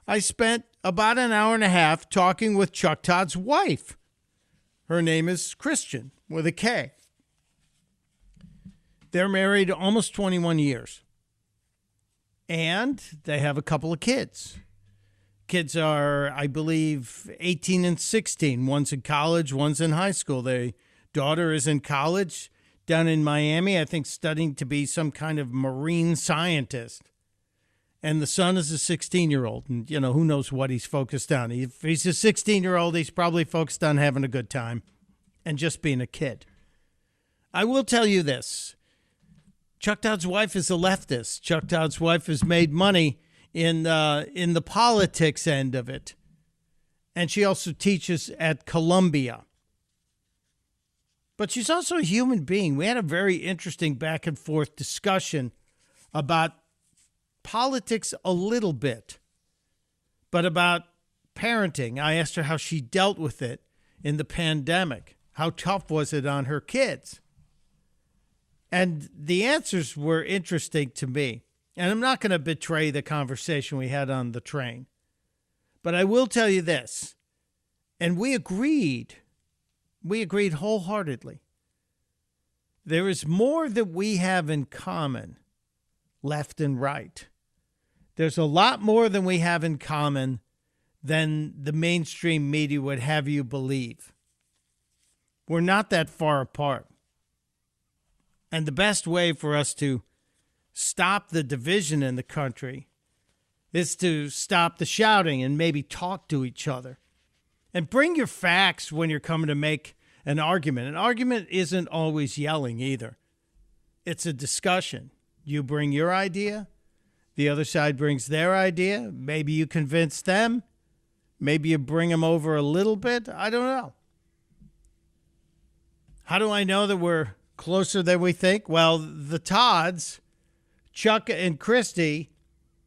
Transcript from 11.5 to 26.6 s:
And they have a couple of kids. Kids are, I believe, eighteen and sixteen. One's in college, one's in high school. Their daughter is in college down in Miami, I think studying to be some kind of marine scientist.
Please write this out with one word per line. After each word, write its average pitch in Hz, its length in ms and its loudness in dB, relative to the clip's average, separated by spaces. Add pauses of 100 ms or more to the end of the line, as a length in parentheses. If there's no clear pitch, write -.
And 175 520 -2 (220)
they 147 160 -2
have 143 180 0
a 147 40 -4
couple 160 320 -2
of 160 80 -6
kids. - 560 -2 (920)
Kids 165 300 -2
are, 147 540 2
I 143 160 -4
believe, 156 920 -2
eighteen 180 460 0
and 175 120 2
sixteen. 135 680 0
One's 139 260 0
in 139 120 -6
college, 151 500 0
one's 147 260 0
in 160 140 2
high 185 180 0
school. 131 300 -4
Their 123 320 -2 (400)
daughter 156 400 0
is 151 120 0
in 151 140 2
college 160 720 -2 (340)
down 165 220 2
in 156 160 2
Miami, 151 560 2
I 156 60 0
think 156 200 -4
studying 156 500 -4
to 147 100 -8
be 143 200 -2
some 151 260 -2
kind 151 280 -4
of 123 140 -6
marine 147 640 0
scientist. 151 840 -2 (1000)